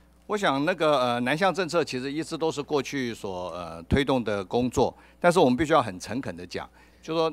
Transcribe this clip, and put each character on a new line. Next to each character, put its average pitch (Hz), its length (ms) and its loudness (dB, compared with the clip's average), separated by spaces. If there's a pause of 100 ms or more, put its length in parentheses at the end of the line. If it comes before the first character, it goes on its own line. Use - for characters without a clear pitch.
(280)
我 208 100 -2
想 147 280 2
那 185 80 2
个， 156 260 4
呃， 120 220 2
南 131 140 0
向 185 180 2
政 185 140 -2
策 160 140 0
其 131 160 -4
实 135 140 -6
一 151 100 -6
直 156 160 -8
都 160 140 -2
是 147 100 -6
过 139 220 -2
去 123 300 -6
所， 90 380 -8
呃， 85 320 -10
推 135 200 2
动 131 180 2
的 101 220 -2
工 120 260 -2
作， 117 260 0 (220)
但 175 140 4
是 175 80 2
我 160 60 8
们 123 100 4
必 156 100 0
须 139 60 -2
要 151 100 6
很 101 160 -8
诚 113 220 -8
恳 101 160 -8
地 87 100 -14
讲， 87 240 -10 (320)
就 160 140 -6
说 160 180 2